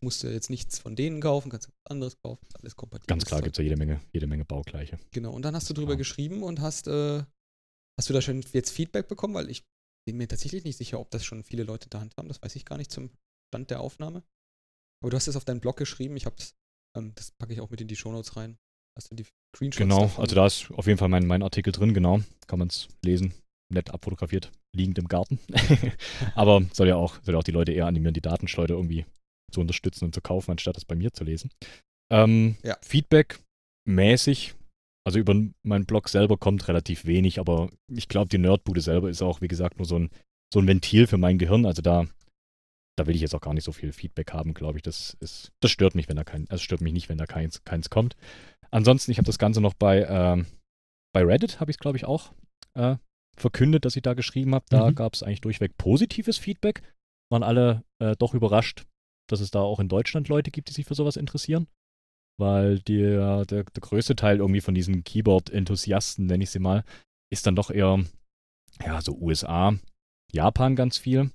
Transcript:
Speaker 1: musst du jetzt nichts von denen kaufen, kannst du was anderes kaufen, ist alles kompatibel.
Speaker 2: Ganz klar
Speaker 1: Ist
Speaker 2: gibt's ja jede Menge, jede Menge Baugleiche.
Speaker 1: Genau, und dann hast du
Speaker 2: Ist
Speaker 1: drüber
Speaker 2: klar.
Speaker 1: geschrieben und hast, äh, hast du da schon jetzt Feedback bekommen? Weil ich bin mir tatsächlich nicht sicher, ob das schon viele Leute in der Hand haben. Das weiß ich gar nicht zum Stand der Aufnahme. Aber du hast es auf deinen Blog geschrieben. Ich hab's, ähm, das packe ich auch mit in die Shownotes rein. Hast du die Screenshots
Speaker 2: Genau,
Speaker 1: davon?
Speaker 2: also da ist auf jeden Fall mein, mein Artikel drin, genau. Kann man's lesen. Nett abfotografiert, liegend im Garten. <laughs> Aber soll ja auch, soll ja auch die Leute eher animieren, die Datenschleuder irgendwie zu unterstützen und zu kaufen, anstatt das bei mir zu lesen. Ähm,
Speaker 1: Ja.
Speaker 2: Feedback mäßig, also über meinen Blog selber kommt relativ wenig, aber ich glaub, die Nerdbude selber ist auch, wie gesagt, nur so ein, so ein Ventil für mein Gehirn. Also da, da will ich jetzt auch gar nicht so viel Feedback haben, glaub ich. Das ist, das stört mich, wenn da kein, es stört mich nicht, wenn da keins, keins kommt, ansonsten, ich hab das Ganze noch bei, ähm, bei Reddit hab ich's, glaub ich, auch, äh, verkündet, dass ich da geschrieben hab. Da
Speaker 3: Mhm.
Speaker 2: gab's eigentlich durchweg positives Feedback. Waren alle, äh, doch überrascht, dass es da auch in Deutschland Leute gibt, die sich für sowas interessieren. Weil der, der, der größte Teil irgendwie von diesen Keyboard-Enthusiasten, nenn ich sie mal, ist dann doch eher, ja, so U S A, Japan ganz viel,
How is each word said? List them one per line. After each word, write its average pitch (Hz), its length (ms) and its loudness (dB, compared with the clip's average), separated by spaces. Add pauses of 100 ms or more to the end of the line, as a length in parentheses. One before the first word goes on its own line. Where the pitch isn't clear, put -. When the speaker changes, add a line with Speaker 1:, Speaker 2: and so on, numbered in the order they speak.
Speaker 1:
musst 123 220 -8
du 127 100 -8
jetzt 113 160 -8
nichts - 300 -8
von 110 160 -14
denen 151 260 -6
kaufen, 143 300 -2
kannst 117 160 -14
du - 40 -20
was - 200 -20
anderes 131 340 -10
kaufen, - 220 -14
ist - 120 -20
alles - 160 -20
kompatibel. - 300 -18
Speaker 2:
Ganz 80 200 -2
klar 76 160 -4
Speaker 1:
Ist - 20 -4
Speaker 2:
gibt's 76 160 -6
ja 78 40 -2
jede 76 140 -2
Menge, 76 240 -4 (100)
jede 76 140 -6
Menge 76 180 -6
Baugleiche. 73 540 -12 (140)
Speaker 1:
Genau, 117 220 -10
und 127 100 -10
dann 151 120 -6
hast 160 140 -8
du 156 40 -10
Speaker 2:
Ist 147 40 -12
Speaker 1:
drüber 147 140 -4
Speaker 2:
klar. 139 60 -4
Speaker 1:
geschrieben 151 440 -8
und 170 200 -8
hast, 151 260 -8
äh, 147 360 -4 (760)
hast - 100 -4
du 143 40 -4
da 131 100 0
schon 131 200 -6 (100)
jetzt 123 180 -2
Feedback 196 360 -6
bekommen? 202 280 -8
Weil - 160 -8
ich - 100 -14 (460)
bin 117 100 -8
mir 120 100 -6
tatsächlich 147 360 -6
nicht 151 140 -10
sicher, 120 220 -10
ob - 120 -16
das 110 140 -6
schon 110 180 -14
viele 117 180 -8
Leute 110 240 -10
in - 60 -20
der 104 80 -10
Hand 107 180 -14
haben. 160 100 -14
Das 147 140 -14
weiß - 140 -14
ich 139 100 -16
gar 143 120 -12
nicht 147 140 -12
zum 131 200 -14 (420)
Stand 123 160 -12
der 127 120 -8
Aufnahme. 156 420 -12 (800)
Aber 120 80 -6
du 127 40 -2
hast 131 120 -4
es 143 80 -6
auf 135 100 -8
deinen 123 160 -6
Blog 123 160 -6
geschrieben. 139 400 -8
Ich - 80 -10
hab's, - 300 -12 (420)
ähm, 110 160 -12
das - 160 -18 (100)
packe 117 140 -12
ich 110 80 -10
auch 110 80 -14
mit 113 120 -12
in 113 60 -12
die 104 80 -10
Shownotes 110 400 -12
rein. 113 220 -14 (400)
Hast - 140 -20
du 113 40 -16
die 113 100 -14 (280)
Screenshots 135 240 -6
Speaker 2:
Genau, 98 260 6
Speaker 1:
davon? 101 200 0
Speaker 2:
also 101 120 0
da 95 100 8
ist - 260 -2
auf 98 160 -6
jeden 104 100 6
Fall 92 120 0
mein, 90 180 4
mein 90 160 2
Artikel 98 300 -2
drin, 107 200 2
genau. 92 280 4 (260)
Kann 90 120 -4
man's - 280 -4 (160)
lesen. 90 300 0 (400)
Nett 90 160 -2
abfotografiert, - 640 -6 (200)
liegend 92 260 -2
im 87 100 -4
Garten. 90 280 -2 (120)
<laughs> - 840 0
Aber 104 260 8 (100)
soll 95 160 4
ja 90 80 6
auch, 85 280 -2
soll 90 100 -2
ja 80 60 2
auch 82 40 0
die - 80 -4
Leute 82 220 2
eher 85 140 0
animieren, 82 260 0
die 80 80 -4
Datenschleuder 85 540 -2
irgendwie 82 300 -4 (460)
zu - 80 -4
unterstützen 90 460 -4
und 82 100 -4
zu 90 60 -6
kaufen, 92 300 -4
anstatt 85 260 -4
das - 80 -12
bei 85 100 -6
mir 92 160 -2
zu - 140 -10
lesen. 80 260 -6 (580)
Ähm, 110 540 6
Speaker 1:
Ja. 113 200 -6
Speaker 2:
Feedback - 560 4 (460)
mäßig, 110 680 4 (520)
also 101 140 2
über 101 160 4 (280)
meinen 101 220 0
Blog 110 220 -2
selber 104 300 4
kommt 98 320 0
relativ 85 360 -2
wenig, 90 340 2
aber 87 300 0 (220)
ich 113 160 -8
glaub, 98 220 0
die 101 80 0
Nerdbude 90 440 2
selber 87 280 0
ist 87 120 -8
auch, 90 200 -2
wie 90 80 -2
gesagt, 87 280 -4
nur 92 80 -6
so 85 140 0
ein, 85 100 0 (440)
so 101 80 6
ein 95 60 6
Ventil 98 380 6
für 107 120 4
mein 90 200 4
Gehirn. 98 280 4
Also 85 160 -2
da, 85 260 2 (880)
da 78 100 -2
will 82 80 4
ich 80 60 0
jetzt 80 140 -2
auch 80 60 -6
gar 76 120 -6
nicht 78 120 -4
so 80 80 -8
viel - 180 -10
Feedback - 400 -10
haben, 80 220 -4
glaub 78 240 -6
ich. 78 40 -10
Das - 380 -10
ist, - 320 -16 (100)
das 120 80 6
stört - 260 4
mich, 82 120 -2
wenn 76 80 -4
da 76 80 -4
kein, - 260 -10
es 90 120 -6
stört 85 200 -4
mich 82 120 0
nicht, 85 160 -4
wenn 80 80 -4
da 78 80 -4
keins, - 400 -6
keins 82 240 -6
kommt, 117 260 0 (600)
ansonsten, 123 360 4
ich 113 60 -2
hab 107 80 2
das 110 140 0
Ganze 107 220 2
noch 101 120 2
bei, 98 320 4
ähm, 90 400 2 (680)
bei 92 100 4
Reddit 117 360 2
hab 156 100 -4
ich's, 151 100 -8
glaub 143 160 -2
ich, - 100 -8
auch, - 280 -4 (440)
äh, 127 200 2 (400)
verkündet, 139 480 4
dass 127 100 -2
ich 131 80 -4
da 123 100 0
geschrieben 131 400 -2
hab. 131 160 0
Da 123 200 6
Speaker 3:
Mhm. 143 60 4
Speaker 2:
gab's - 280 -4
eigentlich 101 180 -4
durchweg 104 360 -4
positives 214 600 0
Feedback. - 440 -4 (500)
Waren 117 120 2
alle, 117 400 4 (180)
äh, 107 140 2
doch - 180 0
überrascht, 110 520 2 (440)
dass 101 100 -2
es 101 120 -4
da 101 100 2
auch 101 180 0
in 98 100 -2
Deutschland 123 380 0
Leute 147 240 0
gibt, - 180 -10
die - 40 -14
sich 147 120 -6
für 143 100 -6
sowas 147 220 0
interessieren. 156 500 -2 (720)
Weil 98 400 4
der, 101 680 2
der, 101 180 -2
der - 180 -12
größte 117 340 0
Teil 104 220 4
irgendwie 98 240 2
von 95 140 0
diesen 90 300 0
Keyboard-Enthusiasten, 98 1200 0
nenn 90 160 2
ich 95 80 -2
sie 92 100 -6
mal, 92 240 2 (480)
ist - 160 -4
dann 92 80 6
doch 104 160 0
eher, 95 320 4 (800)
ja, 80 180 -4
so 73 160 -6
U 82 140 -2
S 78 140 -2
A, 95 340 2 (540)
Japan 110 420 2
ganz 127 220 0
viel, 135 380 0